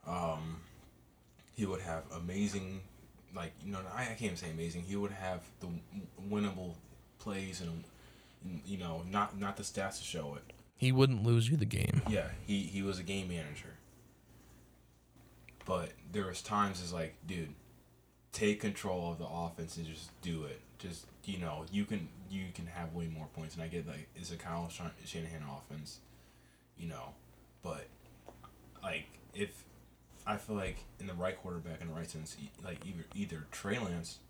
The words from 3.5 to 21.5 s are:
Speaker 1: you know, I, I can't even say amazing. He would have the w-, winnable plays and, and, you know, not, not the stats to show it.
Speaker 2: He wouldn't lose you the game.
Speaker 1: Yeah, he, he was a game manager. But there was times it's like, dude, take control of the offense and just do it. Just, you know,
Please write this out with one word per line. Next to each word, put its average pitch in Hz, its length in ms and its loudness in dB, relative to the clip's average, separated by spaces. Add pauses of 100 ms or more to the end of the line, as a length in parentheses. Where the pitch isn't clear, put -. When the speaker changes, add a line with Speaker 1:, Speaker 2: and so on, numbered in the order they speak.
Speaker 1:
you 101 80 -2
know, 95 80 -2 (120)
I, 120 100 0
I 123 40 0
can't 113 160 -4
even 92 140 0
say 85 140 -4
amazing. 82 320 -2
He 92 120 -2
would 101 160 2
have 92 320 -2 (160)
the 95 80 -8
w-, 87 400 -6 (240)
winnable 92 440 2 (440)
plays 95 420 -4
and, 82 220 -2 (600)
and, 87 200 -4
you 98 140 -2
know, 85 320 -2
not, 101 300 4
not 98 160 0
the 104 80 -4
stats 98 340 0
to - 60 -6
show 73 320 -2
it. - 160 -12 (240)
Speaker 2:
He 127 160 8
wouldn't 131 320 10
lose 117 260 10
you 160 60 8
the 143 100 6
game. - 420 6
Speaker 1:
Yeah, 98 200 4 (180)
he, 101 140 4
he 95 220 0
was 95 180 2
a - 20 -4
game 95 260 0
manager. 78 460 -4 (1900)
But 90 260 2 (220)
there 98 140 2
was 87 160 -4
times 101 380 4
it's 87 120 -4
like, 82 240 -2 (100)
dude, 82 280 -2 (800)
take 104 280 4
control 92 500 0
of 82 80 -2
the 85 80 -4
offense 85 500 -4
and 82 100 -4
just 80 240 -8 (120)
do 80 220 0
it. 69 160 -6 (180)
Just, 87 280 -8 (180)
you 95 140 -2
know, 80 340 0